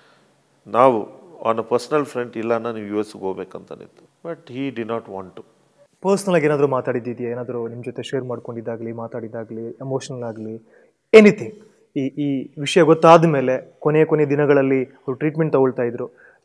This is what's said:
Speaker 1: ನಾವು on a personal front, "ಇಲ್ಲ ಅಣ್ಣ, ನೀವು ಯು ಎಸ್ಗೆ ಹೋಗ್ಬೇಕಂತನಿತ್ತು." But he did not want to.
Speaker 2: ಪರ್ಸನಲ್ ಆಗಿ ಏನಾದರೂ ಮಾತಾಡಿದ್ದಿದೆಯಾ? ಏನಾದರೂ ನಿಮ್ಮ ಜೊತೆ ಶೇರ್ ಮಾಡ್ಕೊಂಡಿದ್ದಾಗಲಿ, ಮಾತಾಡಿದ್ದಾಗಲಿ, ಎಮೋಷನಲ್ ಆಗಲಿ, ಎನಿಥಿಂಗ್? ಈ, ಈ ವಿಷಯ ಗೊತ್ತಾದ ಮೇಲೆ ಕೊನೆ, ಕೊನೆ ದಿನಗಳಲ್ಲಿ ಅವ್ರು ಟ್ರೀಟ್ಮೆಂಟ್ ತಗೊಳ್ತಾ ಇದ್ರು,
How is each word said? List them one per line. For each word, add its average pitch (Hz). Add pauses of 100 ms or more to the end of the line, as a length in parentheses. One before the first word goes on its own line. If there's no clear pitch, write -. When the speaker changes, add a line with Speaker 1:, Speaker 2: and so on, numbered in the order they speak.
(680)
Speaker 1:
ನಾವು 113 (200)
on 113
a 110
personal 127
front, 123
"ಇಲ್ಲ 113
ಅಣ್ಣ, 113
ನೀವು 110
ಯು 104
ಎಸ್ಗೆ 104
ಹೋಗ್ಬೇಕಂತನಿತ್ತು." -
But 135
he 131
did 110
not 107
want 92
to. - (580)
Speaker 2:
ಪರ್ಸನಲ್ 190
ಆಗಿ 151
ಏನಾದರೂ 147
ಮಾತಾಡಿದ್ದಿದೆಯಾ? 123
ಏನಾದರೂ 120
ನಿಮ್ಮ 117
ಜೊತೆ 123
ಶೇರ್ 127
ಮಾಡ್ಕೊಂಡಿದ್ದಾಗಲಿ, 117
ಮಾತಾಡಿದ್ದಾಗಲಿ, 113
ಎಮೋಷನಲ್ 131
ಆಗಲಿ, 110 (600)
ಎನಿಥಿಂಗ್? 208 (420)
ಈ, 143
ಈ 139
ವಿಷಯ 156
ಗೊತ್ತಾದ 160
ಮೇಲೆ 131
ಕೊನೆ, 156
ಕೊನೆ 151
ದಿನಗಳಲ್ಲಿ 139
ಅವ್ರು -
ಟ್ರೀಟ್ಮೆಂಟ್ 151
ತಗೊಳ್ತಾ 131
ಇದ್ರು, 120 (340)